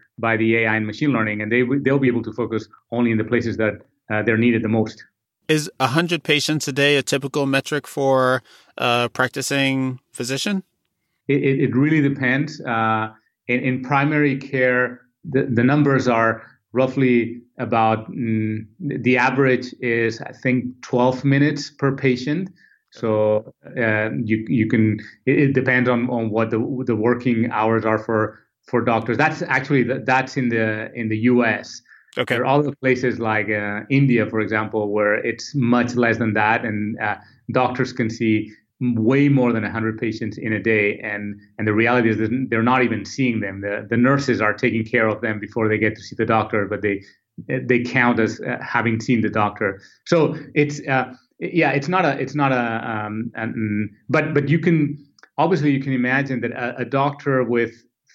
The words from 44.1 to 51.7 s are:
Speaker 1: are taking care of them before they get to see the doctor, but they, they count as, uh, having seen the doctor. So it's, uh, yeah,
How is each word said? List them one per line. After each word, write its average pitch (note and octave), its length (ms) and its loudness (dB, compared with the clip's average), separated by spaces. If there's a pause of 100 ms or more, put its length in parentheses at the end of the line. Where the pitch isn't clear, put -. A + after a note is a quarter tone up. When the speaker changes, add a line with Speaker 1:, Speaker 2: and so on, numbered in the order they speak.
Speaker 1:
are G#2+ 140 0
taking A2 300 -2
care A2+ 220 0
of G#2+ 140 -2
them G#2+ 180 -4
before G#2+ 300 -2
they G#2+ 100 0
get G#2+ 160 0
to - 80 -16
see - 140 -16
the A2+ 100 -2
doctor, A2 400 0
but G2 160 -6
they, G2+ 220 -2 (420)
they B2 380 0
count A#2+ 340 2
as, G#2+ 220 0
uh, B2+ 200 -6
having A2+ 400 -2
seen A#2 200 0
the G#2 80 0
doctor. G#2 520 -2 (260)
So D#3+ 280 2 (200)
it's, C#3+ 340 0
uh, C3 240 -2 (260)
yeah, E3+ 320 0